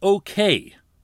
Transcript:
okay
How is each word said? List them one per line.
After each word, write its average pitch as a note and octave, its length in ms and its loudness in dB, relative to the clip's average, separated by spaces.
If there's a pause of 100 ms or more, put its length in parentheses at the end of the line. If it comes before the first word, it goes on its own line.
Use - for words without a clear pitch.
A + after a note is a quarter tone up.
okay G3 720 -2 (300)